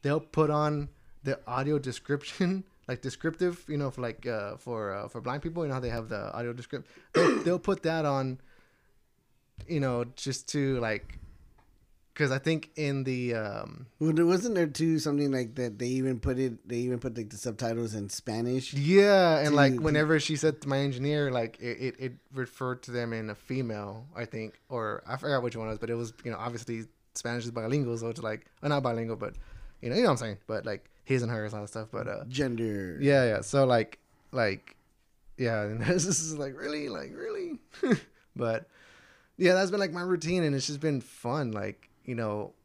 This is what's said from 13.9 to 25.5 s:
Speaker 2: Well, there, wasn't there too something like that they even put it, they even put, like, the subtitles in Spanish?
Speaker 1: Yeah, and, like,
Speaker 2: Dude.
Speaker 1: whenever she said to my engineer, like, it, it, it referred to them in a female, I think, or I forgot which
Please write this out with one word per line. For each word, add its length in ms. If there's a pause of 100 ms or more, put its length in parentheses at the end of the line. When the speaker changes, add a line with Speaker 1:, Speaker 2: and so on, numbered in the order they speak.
Speaker 2:
Well, 140
there, 140
wasn't 280
there 120
too 320
something 320
like 240
that 240
they 100
even 320
put 180
it, 300
they 100
even 200
put, 180
like, 140
the 60
subtitles 580
in 140
Spanish? 680
Speaker 1:
Yeah, 640
and, 160
like, 200
Speaker 2:
Dude. 80
Speaker 1:
whenever 360
she 180
said 260
to 60
my 100
engineer, 520
like, 300
it, 200
it, 180
it 140 (220)
referred 500
to 60
them 220
in 180
a 40
female, 720 (100)
I 80
think, 340 (100)
or 380
I 120
forgot 240
which 140